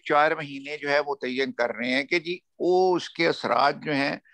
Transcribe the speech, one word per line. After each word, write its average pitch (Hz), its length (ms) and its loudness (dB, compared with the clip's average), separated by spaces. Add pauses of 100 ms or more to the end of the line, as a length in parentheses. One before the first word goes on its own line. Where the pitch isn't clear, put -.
चार 156 300 4
महीने 143 400 -10
जो 147 120 -8
है 143 120 4
मुतय्यन 135 500 -4
कर 117 240 -2
रहे 120 160 -4
हैं 135 160 0
कि 175 120 0
जी 170 240 -6 (180)
वो 185 360 4
उसके - 280 -4
असरात 139 600 0
जो 156 80 -4
हैं, 139 300 -2 (120)